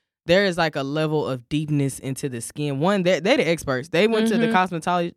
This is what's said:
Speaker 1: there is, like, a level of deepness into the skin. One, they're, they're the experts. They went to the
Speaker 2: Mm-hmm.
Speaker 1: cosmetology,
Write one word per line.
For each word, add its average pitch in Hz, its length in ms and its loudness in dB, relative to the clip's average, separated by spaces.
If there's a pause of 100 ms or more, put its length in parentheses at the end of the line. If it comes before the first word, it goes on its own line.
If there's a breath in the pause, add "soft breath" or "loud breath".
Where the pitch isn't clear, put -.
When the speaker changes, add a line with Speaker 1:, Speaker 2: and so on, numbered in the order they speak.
(260)
Speaker 1:
there 185 180 4
is, 180 140 0
like, 165 180 0
a 139 60 -2
level 151 460 0
of 127 200 -6
deepness 147 500 0
into 135 300 -6
the 120 120 -8
skin. 143 400 -6
One, 190 240 2
they're, 175 160 2
they're 226 160 2
the 160 120 2
experts. 139 420 -2
They 185 180 2
went 220 200 2
to 220 100 2
the 233 100 2
Speaker 2:
Mm-hmm. 185 260 0
Speaker 1:
cosmetology, 175 420 -2